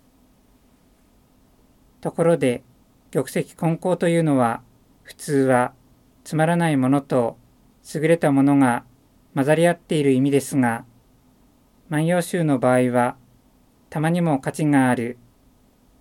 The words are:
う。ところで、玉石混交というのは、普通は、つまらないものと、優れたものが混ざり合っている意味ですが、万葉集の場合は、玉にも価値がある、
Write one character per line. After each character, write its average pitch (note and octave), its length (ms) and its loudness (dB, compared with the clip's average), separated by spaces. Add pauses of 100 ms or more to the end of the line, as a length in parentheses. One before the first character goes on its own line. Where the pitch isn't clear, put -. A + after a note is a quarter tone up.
(2000)
う。 - 20 -20
と D#3+ 80 -6
こ E3+ 140 -2
ろ E3 120 2
で、 B2+ 280 -2 (480)
玉 C#3+ 160 -4
石 - 260 -8
混 E3 220 -2
交 F3+ 200 -2
と F3 120 -2
い E3+ 100 0
う E3 60 0
の D3 120 0
は、 A#2+ 260 0 (420)
普 - 100 -20
通 - 200 -8
は、 C3 380 2 (520)
つ - 100 -10
ま D#3 120 0
ら E3+ 100 0
な E3+ 160 0
い C#3+ 40 0
も B2+ 120 0
の C#3 140 0
と、 B2 360 -2 (560)
優 D#3 60 -6
れ D#3+ 160 2
た D#3 160 0
も C#3 100 4
の C#3+ 140 4
が B2 280 2 (520)
混 C3+ 80 0
ざ D3+ 100 2
り E3 140 2
合 E3+ 60 2
っ E3+ 40 -18
て - 160 -8
い D3+ 80 0
る C#3 80 2
意 B2+ 120 2
味 C#3 100 0
で C#3 80 4
す C#3 160 -6
が、 A#2 280 -2 (1040)
万 D#3 180 -2
葉 F3 140 0
集 E3+ 220 -4
の C#3+ 160 0
場 B2+ 160 2
合 B2+ 160 2
は、 B2 260 0 (720)
玉 D#3+ 200 -2
に F3 120 -2
も D3+ 180 0
価 D3 100 -8
値 D#3 160 -4
が C3+ 240 2
あ B2 60 0
る、 A#2 220 -8 (840)